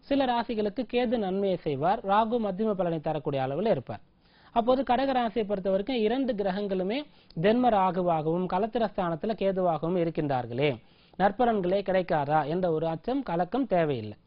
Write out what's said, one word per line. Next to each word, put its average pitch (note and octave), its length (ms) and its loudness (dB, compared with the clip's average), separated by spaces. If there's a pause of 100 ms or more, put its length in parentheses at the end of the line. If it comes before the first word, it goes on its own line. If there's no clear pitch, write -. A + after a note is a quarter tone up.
சில C#4 260 2
ராசிகளுக்கு A3 600 -2
கேது A#3+ 320 0
நன்மையை F#3+ 420 0
செய்வார், D#3 340 0 (100)
ராகு A3 360 2
மத்தியம G3+ 340 -2
பலனை E3+ 180 0 (100)
தரக்கூடிய C#3+ 360 -2
அளவுல F3 300 0
இருப்பார். A#2+ 280 -10 (520)
அப்போது B3 260 2 (100)
கடக C4 280 2
ராசியை A3+ 280 -2
பொறுத்த G3 280 -2
வரைக்கும் A3 320 0
இரண்டு B3+ 340 0
கிரகங்களுமே G3 580 -2 (460)
ஜென்ம A#3+ 320 6
ராகுவாகவும் F3 800 0
கலத்திர A3 360 0
ஸ்தானத்துல F3+ 420 -2 (100)
கேதுவாகவும் F3+ 600 0
இருக்கின்றார்களே, C#3 680 0 (480)
நற்பலன்களே G3+ 580 2 (100)
கிடைக்காதா D#3+ 520 2 (140)
என்ற F#3 120 0 (100)
ஒரு D#3 180 -2
அச்சம், B3 340 -4
கலக்கம் F3+ 460 -2
தேவையில்லை. C3+ 420 0 (120)